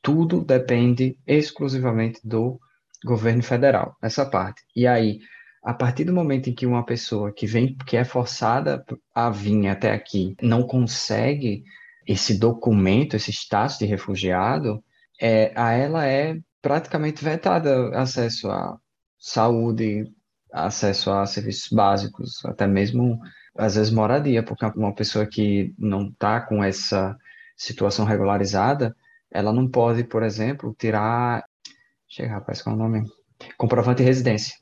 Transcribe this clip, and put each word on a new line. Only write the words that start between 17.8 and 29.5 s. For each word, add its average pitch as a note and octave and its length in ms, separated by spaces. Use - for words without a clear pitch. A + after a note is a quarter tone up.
acesso B2+ 500
à G1+ 300
saúde, A2+ 880
acesso G2 580
a G2 160
serviços G#2 460
básicos, G2+ 720
até - 200
mesmo, A2+ 540
às G#2 160
vezes, A2 180
moradia, A#2 480
porque A2+ 240
uma G#2 180
pessoa G#2+ 320
que G2+ 500
não G2+ 360
tá A2+ 280
com G#2+ 220
essa G2 560
situação - 480
regularizada, G#2 920
ela G2+ 240